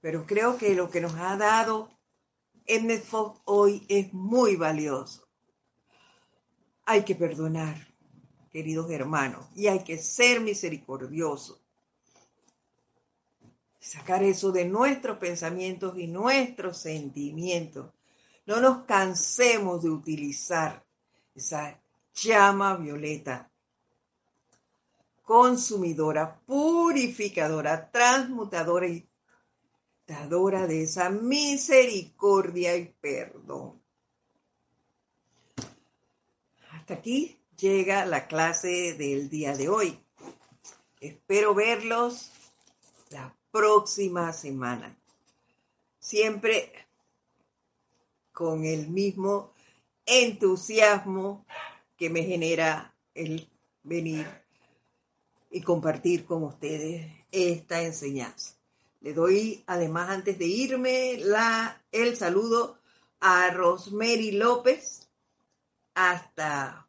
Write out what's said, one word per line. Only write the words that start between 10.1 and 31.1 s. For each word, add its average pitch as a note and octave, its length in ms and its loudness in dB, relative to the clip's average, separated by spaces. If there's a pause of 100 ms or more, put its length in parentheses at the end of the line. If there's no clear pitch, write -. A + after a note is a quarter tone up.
misericordioso. D#3 1200 -6 (2250)
Sacar - 420 -4
eso F#3+ 300 2
de F3+ 120 2
nuestros A#3 540 0
pensamientos F3+ 800 -6
y E3+ 80 -8
nuestros A3 720 -2
sentimientos. D#3 1120 -8 (540)
No G#3+ 140 0
nos B3+ 240 4
cansemos G3 1000 2
de E3 80 0
utilizar D3+ 960 -4 (500)
esa D3 460 -10 (340)
llama G3 600 4
violeta, D3 760 -8 (1700)
consumidora, F3+ 1200 4
purificadora, A#3 1400 0
transmutadora A3 960 2
y E3+ 220 -8 (1000)
dadora F3 640 0
de D#3+ 160 0
esa F3+ 260 -2